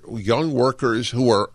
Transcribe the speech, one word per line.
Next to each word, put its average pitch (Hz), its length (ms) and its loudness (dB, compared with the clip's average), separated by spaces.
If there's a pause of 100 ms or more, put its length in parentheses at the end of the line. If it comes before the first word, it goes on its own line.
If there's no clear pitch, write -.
young 117 440 -2
workers 123 580 0
who 123 200 2
are 101 240 2